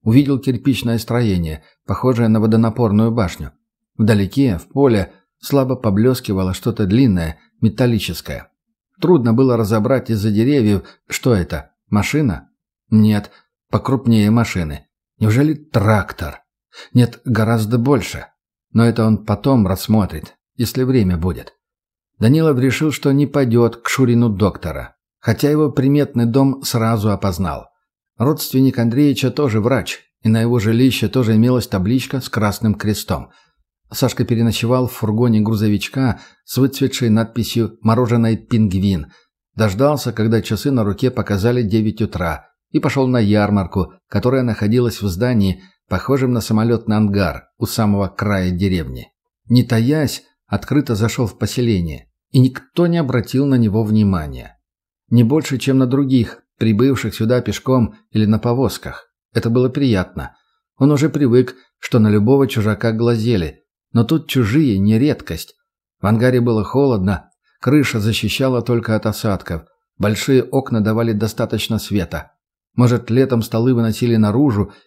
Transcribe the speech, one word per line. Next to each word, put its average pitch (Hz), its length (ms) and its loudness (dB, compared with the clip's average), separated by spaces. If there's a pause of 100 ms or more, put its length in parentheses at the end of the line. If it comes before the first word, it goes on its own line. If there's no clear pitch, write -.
увидел 135 380 4
кирпичное 120 580 -2
строение, 95 640 -2 (240)
похожее 120 420 0
на 110 120 4
водонапорную 113 720 2
башню. 90 400 -4 (440)
Вдалеке, 104 640 2
в - 100 -14
поле, 120 440 2 (260)
слабо 131 380 -2
поблескивало 104 800 0
что-то 107 320 -4
длинное, 90 520 2 (220)
металлическое. 101 880 -2 (500)
Трудно 147 320 4
было 127 240 2
разобрать 113 540 0
из-за 110 200 0
деревьев, 107 520 2 (260)
что - 260 0
это, 87 360 -4 (180)
машина? 104 600 -2 (400)
Нет, 107 400 2 (400)
покрупнее 110 600 0
машины. 90 560 -2 (320)
Неужели 127 360 2
трактор? 101 880 -4 (500)
Нет, 120 320 2
гораздо 113 540 0
больше. 120 480 -2 (460)
Но 113 120 4
это 110 200 2
он 110 200 0
потом 110 420 0
рассмотрит, 92 720 -2 (200)
если 123 260 -4
время 120 340 2
будет. 87 380 -6 (640)
Данилов 147 400 2
решил, 135 340 0
что 143 200 0
не 143 140 2
пойдет 120 500 2
к - 120 -12
Шурину 120 400 2
доктора, 90 680 -4 (240)
хотя 143 300 0
его 151 200 2
приметный 131 560 0
дом 135 360 0
сразу 113 480 -2
опознал. 92 580 -4 (500)
Родственник 131 600 0
Андреича 127 520 2
тоже 117 300 0
врач, 113 400 -2 (220)
и 113 60 0
на 113 140 2
его 120 180 2
жилище 113 480 0
тоже 113 260 0
имелась 120 320 2
табличка 120 540 -2
с - 80 -12
красным 104 460 -2
крестом. 98 560 -6 (600)
Сашка 123 340 -2
переночевал 117 600 0
в 120 60 -8
фургоне 110 480 0
грузовичка 107 800 -2 (240)
с - 140 -6
выцветшей 131 500 0
надписью 113 720 -2
«Мороженое 113 560 2
Пингвин». 98 720 0 (480)
Дождался, 113 560 0
когда 110 280 0
часы 110 300 -4
на 120 140 0
руке 101 260 0
показали 113 520 -2
девять 107 380 -2
утра, 85 500 -6 (200)
и 151 80 0
пошел 131 300 0
на 127 100 2
ярмарку, 104 760 0 (140)
которая 127 340 0
находилась 117 600 0
в 107 60 -2
здании, 98 540 0 (260)
похожем 127 440 0
на 113 100 -2
самолетный 110 560 0
ангар 101 500 0 (100)
у 117 80 -4
самого 101 420 0
края 95 420 -2
деревни. 87 580 -4 (400)
Не 123 160 4
таясь, 123 580 0 (240)
открыто 123 480 -2
зашел 110 320 -2
в - 120 -8
поселение, 95 680 -2 (220)
и 139 80 2
никто 135 480 0
не 170 120 0
обратил 127 480 -2
на 135 100 2
него 110 260 2
внимания. 95 760 -2 (500)
Не 117 160 4
больше, 139 340 0
чем 135 200 0
на 131 80 2
других, 131 520 0 (200)
прибывших 113 540 0
сюда 117 280 0
пешком 123 560 -2 (160)
или 110 120 2
на 107 140 2
повозках. 120 680 -4 (260)
Это 113 160 0
было 127 180 2
приятно. 104 680 -2 (400)
Он 139 160 2
уже 147 160 2
привык, 127 480 2 (240)
что - 180 -2
на 110 100 4
любого 113 380 2
чужака 107 460 -2
глазели, 110 720 -2 (280)
но 117 120 4
тут 156 240 -2
чужие 123 500 2
не 104 180 2
редкость. 117 600 -4 (440)
В 92 60 -2
ангаре 120 340 2
было 113 220 0
холодно, 104 680 -2 (300)
крыша 127 380 0
защищала 117 640 -2
только 110 320 -2
от 107 120 -2
осадков, 98 560 -4 (360)
большие 110 460 2
окна 131 360 -2
давали 110 320 0
достаточно 107 680 -4
света. 87 520 -6 (440)
Может, 120 340 2
летом 120 320 2
столы 117 320 0
выносили 117 400 0
наружу 107 580 2 (140)